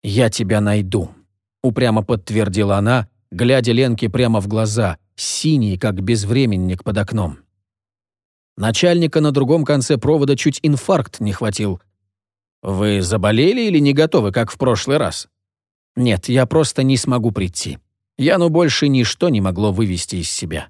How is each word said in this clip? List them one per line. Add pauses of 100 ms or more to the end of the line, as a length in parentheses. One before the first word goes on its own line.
«Я
тебя
найду», (520)
упрямо
подтвердила
она, (220)
глядя
Ленке
прямо
в
глаза, (180)
синие,
как
безвременник
под
окном. (1160)
Начальника
на
другом
конце
провода
чуть
инфаркт
не
хватил. (800)
«Вы
заболели
или
не
готовы,
как
в
прошлый
раз?» (680)
«Нет,
я
просто
не
смогу
прийти». (380)
Яну
больше
ничто
не
могло
вывести
из
себя.